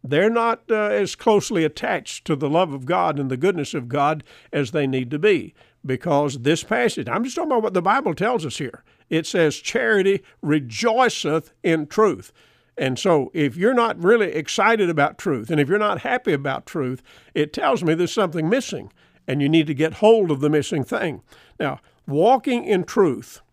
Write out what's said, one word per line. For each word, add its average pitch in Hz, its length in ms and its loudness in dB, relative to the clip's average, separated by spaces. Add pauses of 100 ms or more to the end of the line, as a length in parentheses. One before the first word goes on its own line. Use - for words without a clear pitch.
they're 151 260 2
not, 233 420 -2
uh, 220 40 2
as 208 400 -2
closely 208 480 2
attached - 600 -6
to 165 100 0
the 139 140 -4
love 160 240 2
of 131 120 -10
God 165 340 0
and 135 100 -4
the 127 80 -4
goodness 160 380 -2
of 123 120 -6
God 147 360 -2 (280)
as 139 200 -4
they 147 160 0
need 131 240 -2
to 147 80 -6
be. 160 340 0 (320)
Because 143 540 0
this 147 240 0
passage, 226 440 -2
I'm 165 160 -2
just 254 120 -6
talking 339 160 -2
about 233 120 2
what 202 100 -4
the 180 80 0
Bible 202 340 0
tells 220 300 -2
us 123 120 -8
here. - 260 -10 (260)
It 160 180 0
says, 160 300 2
"Charity 202 680 0 (180)
rejoiceth 160 1120 0 (100)
in 160 220 2
truth." 185 460 0 (460)
And 131 200 0
so 156 360 2
if 143 220 0
you're 208 180 2
not 226 300 0
really 208 280 4
excited 196 580 0
about 147 280 0
truth, 131 340 -4
and 151 80 2
if 143 100 2
you're 196 80 2
not 208 240 -2
happy 247 320 -2
about 139 320 -4
truth, 131 380 -6 (320)
it 151 180 -2
tells 262 300 0
me 160 100 2
there's 170 180 0
something 170 380 -2
missing, 208 420 -2 (360)
and 143 140 -2
you 143 80 2
need 156 180 4
to 156 60 -4
get 151 220 -2
hold 208 360 4
of 135 100 -2
the 147 80 2
missing 147 340 0
thing. 165 380 -4 (380)
Now, 135 200 -4 (280)
walking 233 580 2
in 190 180 2
truth 139 580 0 (120)